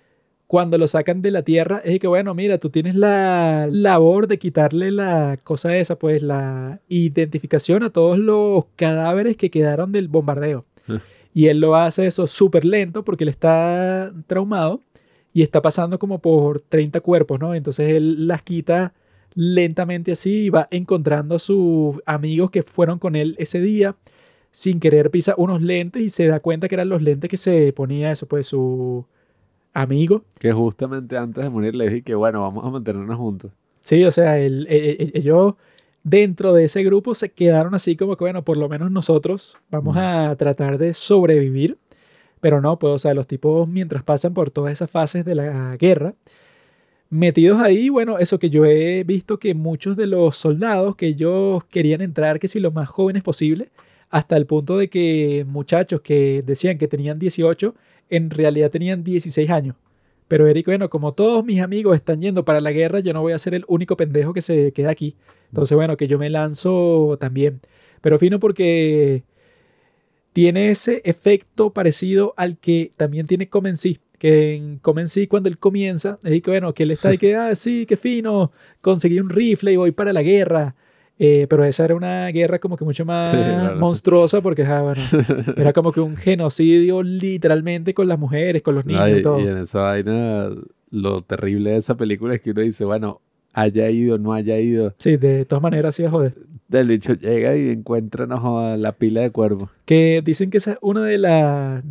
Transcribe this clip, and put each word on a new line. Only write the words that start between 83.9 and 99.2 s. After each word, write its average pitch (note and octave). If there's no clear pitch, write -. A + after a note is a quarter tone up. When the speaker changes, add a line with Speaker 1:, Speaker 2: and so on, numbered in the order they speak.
Speaker 1:
porque, E3
ah, C#3+
bueno, C#3
Speaker 2:
<laughs> C3
Speaker 1:
era C#3+
como E3
que E3
un D#3
genocidio E3+
literalmente F3
con F#3+
las E3
mujeres, D3+
con D3
los C3+
niños G2
Speaker 2:
Ay, G#2
Speaker 1:
y -
todo. D3
Speaker 2:
y G2+
en F#2+
esa F#2+
vaina, G#2
lo G2
terrible G2+
de A2
esa A#2
película A2
es A#2
que A2+
uno G#2+
dice, A2
"Bueno, G#2+
haya A2
ido, A#2
no G#2+
haya A2
ido". A2+
Speaker 1:
Sí, D#3
de C3+
todas C#3+
maneras D#3
sí, E3+
joder. C#3+
Speaker 2:
El B2+
bicho A2+
llega A#2
y C#3
encuentra, A#2
no B2
joda, A#2
la G#2+
pila A2+